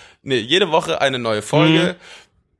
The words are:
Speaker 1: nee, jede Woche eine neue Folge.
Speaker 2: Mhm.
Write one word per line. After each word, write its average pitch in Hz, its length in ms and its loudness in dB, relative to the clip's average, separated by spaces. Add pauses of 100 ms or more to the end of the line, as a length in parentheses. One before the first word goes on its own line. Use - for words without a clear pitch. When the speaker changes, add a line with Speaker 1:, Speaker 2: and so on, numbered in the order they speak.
(220)
Speaker 1:
nee, 135 160 -2
jede 151 340 0
Woche 165 300 -2
eine 131 180 0
neue 110 220 -2
Folge. 160 560 2
Speaker 2:
Mhm. - 260 -20 (360)